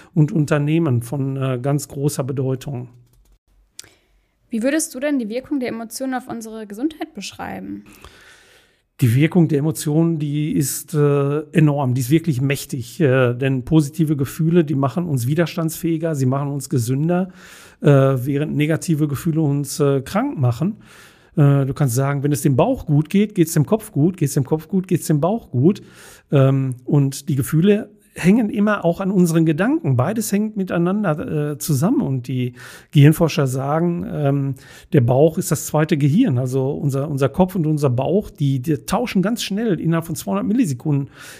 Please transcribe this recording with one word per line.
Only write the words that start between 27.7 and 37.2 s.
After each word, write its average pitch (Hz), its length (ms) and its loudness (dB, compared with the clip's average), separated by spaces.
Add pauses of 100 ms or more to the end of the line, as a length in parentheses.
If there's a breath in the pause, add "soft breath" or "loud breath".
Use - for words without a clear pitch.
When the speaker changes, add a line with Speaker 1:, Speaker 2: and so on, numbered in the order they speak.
Speaker 1:
hängen 208 360 4
immer 208 340 0
auch 170 160 0
an 190 120 -2
unseren 165 340 4
Gedanken. 165 500 0
Beides 208 360 -2
hängt 214 240 -2
miteinander, 175 960 -2
äh, 143 60 -10
zusammen. 175 420 0
Und 135 260 -2
die 127 280 -4 (360 loud breath)
Gehirnforscher 151 560 4
sagen, 156 640 -2
ähm, 139 440 0 (380 loud breath)
der 143 100 4
Bauch 139 360 4
ist 170 140 -2
das - 140 -4
zweite 156 300 0
Gehirn. 147 400 2
Also 131 360 -2
unser, 139 360 -2
unser 139 200 0